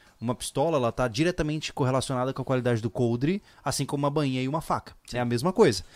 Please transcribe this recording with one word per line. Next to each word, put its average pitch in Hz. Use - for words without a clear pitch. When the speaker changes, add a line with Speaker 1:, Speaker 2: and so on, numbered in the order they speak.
Speaker 1:
uma 117
pistola, 156
ela 120
tá 127
diretamente 151
correlacionada 131
com -
a 123
qualidade 123
do 113
coldre, 127
assim 135
como 143
uma 143
bainha 139
e 131
uma 151
faca. -
Speaker 2:
Sim. 117
Speaker 1:
É 123
a 123
mesma 120
coisa, 175